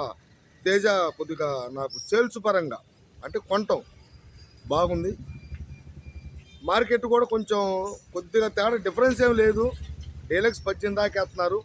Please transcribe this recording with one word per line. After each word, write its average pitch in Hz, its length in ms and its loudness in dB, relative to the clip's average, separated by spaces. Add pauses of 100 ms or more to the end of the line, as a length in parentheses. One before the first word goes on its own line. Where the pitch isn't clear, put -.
(680)
తేజ 202 200 4 (320)
కొద్దిగా 156 320 -4 (280)
నాకు 135 180 -6 (140)
సేల్స్ 233 360 2
పరంగా 170 320 0 (460)
అంటే 156 140 -6 (120)
కొంటాం 196 320 0 (880)
బాగుంది. 175 400 0 (1600)
మార్కెట్ 233 360 2 (100)
కూడా 240 180 4
కొంచెం 214 260 0 (540)
కొద్దిగా 214 420 0
తేడా, 220 220 2 (100)
డిఫరెన్స్ 247 380 4
ఏం 240 80 4 (100)
లేదు. 220 220 4 (680)
డీలక్స్ 202 340 0
పద్దెనిమిది 202 360 -2
దాకా 202 200 0
వేస్తున్నారు. 185 420 -2